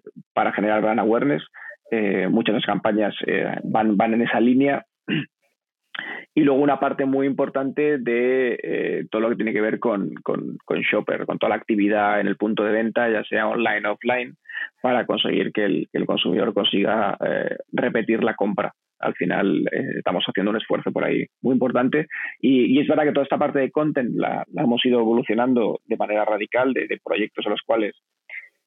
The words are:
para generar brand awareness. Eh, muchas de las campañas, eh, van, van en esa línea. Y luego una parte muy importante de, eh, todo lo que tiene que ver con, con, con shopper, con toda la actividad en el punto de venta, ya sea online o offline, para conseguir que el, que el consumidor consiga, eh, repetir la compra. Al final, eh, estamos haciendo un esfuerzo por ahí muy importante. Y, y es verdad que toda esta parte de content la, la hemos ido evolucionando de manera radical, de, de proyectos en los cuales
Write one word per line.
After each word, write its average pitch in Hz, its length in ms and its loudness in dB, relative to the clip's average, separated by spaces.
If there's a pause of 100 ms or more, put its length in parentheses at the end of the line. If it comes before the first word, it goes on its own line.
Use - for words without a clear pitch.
(340)
para 104 180 0
generar 107 300 0
brand 110 180 2
awareness. 120 440 0 (460)
Eh, 98 380 0
muchas 110 260 2
de 104 60 0
las - 60 -4
campañas, 104 500 0 (100)
eh, - 200 0 (180)
van, 110 320 0
van 113 200 2
en 117 80 2
esa 117 180 0
línea. 131 440 2 (1500)
Y 156 60 4
luego 139 200 4
una 143 180 2
parte 139 260 0
muy 135 200 2
importante 139 720 0
de, 123 640 2
eh, 90 480 -2
todo 110 120 0
lo 113 80 2
que 117 60 0
tiene 110 160 -2
que 104 80 0
ver 110 200 0
con, 101 340 -2 (100)
con, - 400 -6
con - 180 -2
shopper, - 440 -2
con 85 120 -4
toda - 120 0
la 107 60 0
actividad 104 680 2
en 101 60 0
el 98 100 -2
punto 107 260 0
de 107 80 0
venta, 113 380 0
ya 107 140 0
sea 107 240 -2
online 110 400 -2
o 104 60 0
offline, 123 440 -4 (440)
para 123 240 0
conseguir - 460 0
que 104 140 0
el, - 260 -2
que - 60 -4
el - 80 -2
consumidor - 480 0
consiga, 101 680 0
eh, - 380 -2 (160)
repetir 113 500 0
la 110 120 0
compra. 101 380 -2 (260)
Al - 160 -4
final, - 560 0
eh, - 260 -4
estamos 92 280 -2
haciendo 101 260 -2
un 110 60 -2
esfuerzo - 340 -4
por - 120 -2
ahí - 220 0 (160)
muy 127 120 2
importante. 127 540 0 (320)
Y, 127 380 4
y - 20 4
es 127 80 2
verdad 151 180 2
que 143 80 2
toda 139 100 2
esta 135 160 -2
parte 143 200 2
de 131 120 0
content 143 440 0
la, - 380 -2
la - 100 -2
hemos 120 220 2
ido 123 140 4
evolucionando 117 840 2
de 113 120 -2
manera 104 260 0
radical, 110 500 0
de, 113 140 -2
de 107 160 -6
proyectos 107 420 -4
en 107 60 0
los 104 120 -4
cuales 110 320 -2 (720)